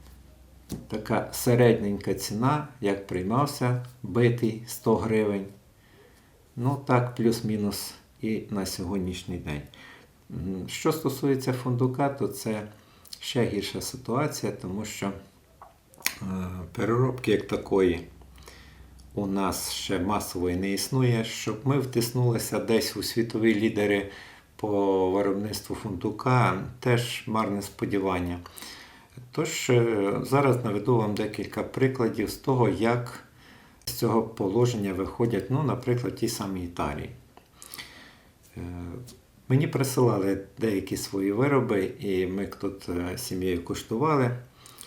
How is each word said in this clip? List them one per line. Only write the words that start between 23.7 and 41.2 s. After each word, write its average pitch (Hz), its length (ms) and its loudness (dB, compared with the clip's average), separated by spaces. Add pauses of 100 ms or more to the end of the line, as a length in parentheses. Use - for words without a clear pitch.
по 98 540 2
виробництву 101 640 0
фундука, 104 880 2 (160)
теж 120 460 0
марне 101 360 0
сподівання. 92 760 -2 (920)
Тож, - 380 -2
е, 113 420 4 (100)
зараз 123 420 4
наведу 104 320 2
вам 104 180 2
декілька 104 480 -4
прикладів 120 680 0
з - 60 -8
того, 123 320 2
як 117 560 0 (600)
з - 80 -8
цього 113 300 2
положення 107 720 0
виходять, 98 580 0
ну, 139 120 2
наприклад, 120 540 -2
ті 110 120 -2
самі 95 360 -6
Італії. 82 460 -6 (1500)
Е, 90 40 -10 (880)
мені 139 180 6
присилали 117 800 2 (140)
деякі 101 380 0
свої 98 360 -2